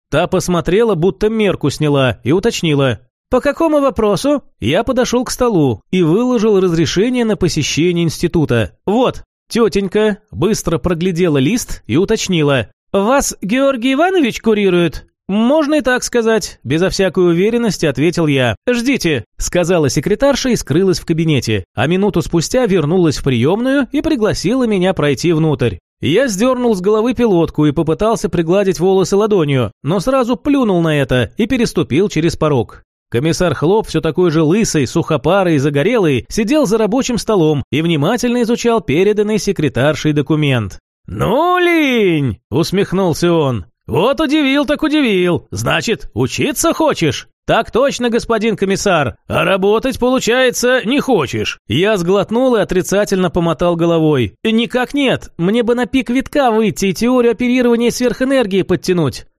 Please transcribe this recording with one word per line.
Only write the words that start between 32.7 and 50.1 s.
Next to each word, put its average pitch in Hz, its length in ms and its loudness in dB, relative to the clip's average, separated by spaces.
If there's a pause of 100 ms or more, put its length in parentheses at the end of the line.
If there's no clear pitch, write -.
Комиссар 160 460 0
Хлоп, 190 320 0
всё 160 140 -2
такой 165 280 0
же 160 140 2
лысый, 165 420 0
сухопарый 165 680 0
и 143 40 2
загорелый, 147 680 0
сидел 240 380 0
за 208 100 0
рабочим 226 400 0
столом 156 540 0
и 143 100 0
внимательно 208 600 0
изучал 233 380 0
переданный 208 580 0
секретаршей 151 760 0
документ. 143 640 0 (300)
«Ну, 277 500 0
линь!» 240 800 0 (120)
усмехнулся 175 800 0
он. 135 340 0 (220)
«Вот 185 320 0
удивил 294 460 0
так 294 160 -2
удивил. 214 680 0
Значит, 143 640 -4
учиться 165 600 -2
хочешь?» 220 540 -2 (180)
«Так 185 240 0
точно, 247 400 0
господин 220 480 -2
комиссар! 185 600 0 (100)
А 151 160 -2
работать, 202 560 0
получается, 254 840 0